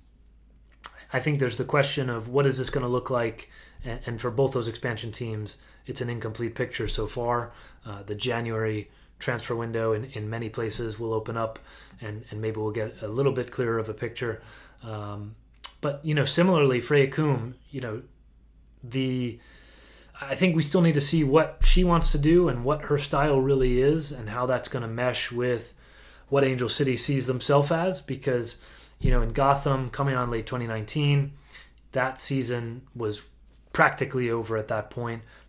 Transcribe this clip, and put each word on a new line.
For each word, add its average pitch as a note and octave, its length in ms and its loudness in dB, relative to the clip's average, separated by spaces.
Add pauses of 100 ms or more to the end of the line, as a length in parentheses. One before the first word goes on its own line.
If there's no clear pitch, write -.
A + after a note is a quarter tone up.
(1120)
I C3 80 0
think D3 180 0
there's B2 180 0
the C#3 80 -2
question C#3 460 0
of A#2 180 -6
what C#3 180 4
is B2+ 120 0
this B2+ 120 -4
gonna B2+ 180 -2
look B2 220 0
like? A#2 400 -4 (340)
And, A2+ 220 -8
and A#2 140 -6
for B2 100 -4
both C3+ 220 0
those A#2 160 -2
expansion A2+ 420 -6
teams, G#2+ 460 -8 (300)
it's B2+ 140 -6
an B2 100 -4
incomplete A2+ 440 -6
picture A#2+ 320 -4
so G#2+ 200 -2
far. A#2+ 460 -2 (320)
Uh, G2+ 180 -12
the G#2 120 -8
January A2+ 760 -4 (280)
transfer A#2+ 360 -4
window A2+ 380 -2
in, A2 140 -2
in G#2+ 220 -8
many A2+ 200 -6
places A2+ 500 -6
will A2+ 160 -4
open A2 220 -4
up, A2+ 220 -4 (420)
and, G#2+ 300 -10
and G#2+ 100 -8
maybe A2 200 -4
we'll G#2+ 120 -2
get G#2+ 280 -6
a A2 80 -8
little B2+ 240 0
bit A#2+ 180 -4
clearer A2+ 280 -2
of A2 100 -4
a G#2+ 60 -6
picture. A2+ 480 -8 (400)
Um, G#2 540 -12 (440)
but, C#3+ 240 -4
you D3+ 100 -2
know, C#3+ 100 4
similarly, D3 560 4
Freya C#3 280 4
Coombe, C3 460 0 (160)
you C#3 100 -8
know, A#2 220 -6 (800)
the, B2+ 560 -4 (840)
I - 140 -6
think F3+ 220 2
we D#3+ 60 4
still F3+ 200 4
need E3 120 6
to D3 60 2
see D#3 240 2
what D3+ 380 4
she - 220 10
wants E3+ 280 4
to D3+ 60 2
do E3 300 6
and A#2+ 160 -2
what C#3+ 180 0
her D3 160 2
style C#3+ 420 2
really C3 400 4
is D3 320 2
and A2+ 180 -10
how B2 160 -2
that's B2+ 220 0
gonna A#2+ 200 -4
mesh A#2+ 420 -2
with A#2+ 440 -2 (540)
what C#3 140 4
Angel B2+ 260 2
City C3+ 280 0
sees C3+ 300 0
themselves C#3 440 2
as, F3+ 300 0
because, B2 560 -4 (420)
you - 120 4
know, B2 120 6
in A#2 100 -2
Gotham C#3 580 2
coming C#3 240 -2
on B2 160 0
late A2+ 160 -4
twenty B2 200 -6
nineteen, C#3+ 640 0 (600)
that C3 260 -2
season A#2+ 640 -4 (120)
was A2 280 -4 (520)
practically C3 560 2
over A2+ 260 -2
at G#2+ 120 -4
that A2 200 -4
point. A#2 340 -8 (260)